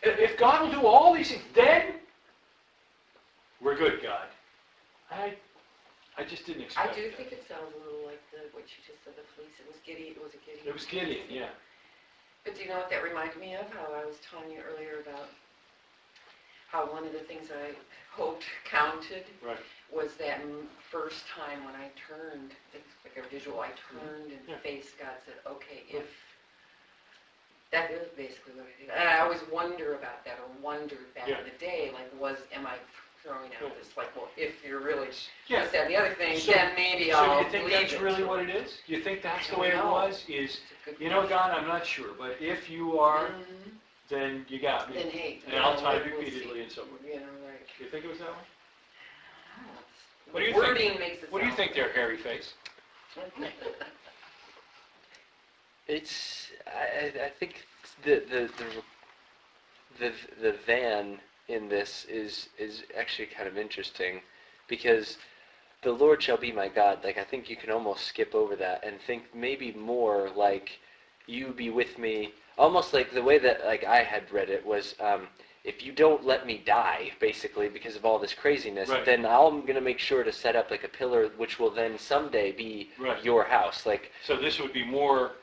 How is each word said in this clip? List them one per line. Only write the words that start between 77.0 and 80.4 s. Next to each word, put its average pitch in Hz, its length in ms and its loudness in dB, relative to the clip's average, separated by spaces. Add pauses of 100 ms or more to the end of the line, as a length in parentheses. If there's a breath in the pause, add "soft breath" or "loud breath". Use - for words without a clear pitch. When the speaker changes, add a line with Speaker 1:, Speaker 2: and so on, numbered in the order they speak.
Speaker 3:
basically, 104 500 0
because 104 280 -10
of 107 80 -12
all 110 160 6
this 101 140 -4
craziness, 110 560 0
Speaker 1:
Right. 131 140 2
Speaker 3:
then 120 220 6
I'm 139 400 8
gonna 131 140 2
make 127 180 0
sure 131 240 2
to 110 100 2
set 117 220 0